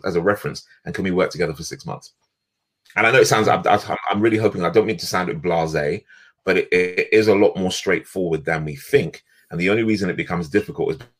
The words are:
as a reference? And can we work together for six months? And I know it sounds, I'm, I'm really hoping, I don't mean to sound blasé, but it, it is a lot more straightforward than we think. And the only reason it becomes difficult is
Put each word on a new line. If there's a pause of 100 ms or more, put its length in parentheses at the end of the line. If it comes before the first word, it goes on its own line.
as
a
reference? (180)
And
can
we
work
together
for
six
months? (840)
And
I
know
it
sounds,
I'm, (480)
I'm
really
hoping,
I
don't
mean
to
sound (140)
blasé, (400)
but
it,
it
is
a
lot
more
straightforward
than
we
think. (260)
And
the
only
reason
it
becomes
difficult
is (220)